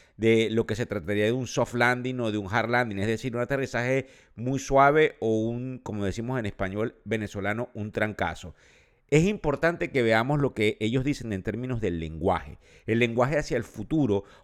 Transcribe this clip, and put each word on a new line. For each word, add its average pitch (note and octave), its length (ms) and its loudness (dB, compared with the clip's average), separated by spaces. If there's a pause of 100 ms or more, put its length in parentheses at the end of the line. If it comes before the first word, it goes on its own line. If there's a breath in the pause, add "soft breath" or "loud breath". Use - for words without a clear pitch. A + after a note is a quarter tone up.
(180 soft breath)
de A2+ 340 6
lo A2 160 2
que A2 80 -2
se A2+ 100 -2
trataría G#2 400 0
de A2 60 4
un B2 160 -2
soft - 260 -2
landing B2 460 0
o A2+ 120 0
de G#2 60 -2
un G2 160 -4
hard A2+ 160 0
landing, A#2+ 300 0
es G2 80 0
decir, A2+ 280 -4
un A#2+ 60 -2
aterrizaje B2+ 640 -2 (300 soft breath)
muy B2+ 240 -4
suave C#3+ 600 6
o A2 280 2
un, B2 320 -6
como G#2 260 -6
decimos A2+ 320 -4
en A#2 80 -4
español G2+ 500 -4 (100)
venezolano, G#2+ 680 -4
un G#2+ 180 -8
trancazo. F#2 600 -4 (560 soft breath)
Es D3+ 160 6
importante E3 640 0
que B2+ 140 2
veamos A#2 360 2
lo C#3 140 0
que G#2+ 260 0
ellos A2+ 240 0
dicen A#2+ 300 -4
en F#2+ 80 -4
términos A#2 400 -4
del F2 180 -2
lenguaje, D#2+ 600 -4 (260 soft breath)
el A2+ 140 2
lenguaje B2 400 2
hacia D3 180 -4
el A2+ 60 -2
futuro, G#2+ 640 0 (180 loud breath)